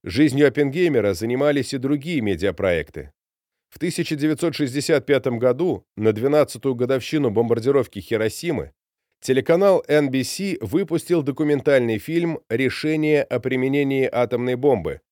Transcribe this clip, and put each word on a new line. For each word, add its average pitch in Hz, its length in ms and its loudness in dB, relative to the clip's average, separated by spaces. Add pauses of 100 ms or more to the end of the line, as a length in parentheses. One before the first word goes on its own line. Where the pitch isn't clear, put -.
Жизнью 135 460 2
Оппенгеймера 139 640 0
занимались 127 600 -2
и 135 40 -6
другие 139 440 -2
медиапроекты. 87 880 -2 (560)
В - 100 -20
тысяча 165 380 -4
девятьсот 151 380 -2
шестьдесят 143 500 -2
пятом 127 340 0
году, 127 460 0 (140)
на 107 160 2
двенадцатую 135 600 0
годовщину 131 560 0
бомбардировки 117 680 0
Хиросимы, 110 720 -4 (480)
телеканал 170 680 2
Н 147 220 2
Би 131 140 -2
Си 190 380 -6
выпустил 165 600 -2
документальный 135 760 2
фильм 165 500 -2
"Решение 151 760 0
о 123 180 -4
применении 135 720 0
атомной 123 440 0
бомбы" 110 580 0